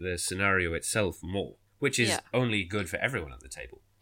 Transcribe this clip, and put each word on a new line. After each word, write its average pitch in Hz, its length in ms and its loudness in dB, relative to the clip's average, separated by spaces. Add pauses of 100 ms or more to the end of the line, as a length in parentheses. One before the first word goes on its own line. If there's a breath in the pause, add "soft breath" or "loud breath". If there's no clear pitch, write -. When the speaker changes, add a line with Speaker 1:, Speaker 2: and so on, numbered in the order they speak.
Speaker 1:
the 90 160 -2
scenario 92 560 2
itself 90 500 0
more, 87 340 -4 (240)
which 139 180 0
is 117 100 6
Speaker 2:
Yeah. - 120 2 (120)
Speaker 1:
only 113 320 2
good 98 240 -2
for - 80 -4
everyone 98 360 -2
at - 80 -16
the - 80 -18
table. - 340 -14 (200)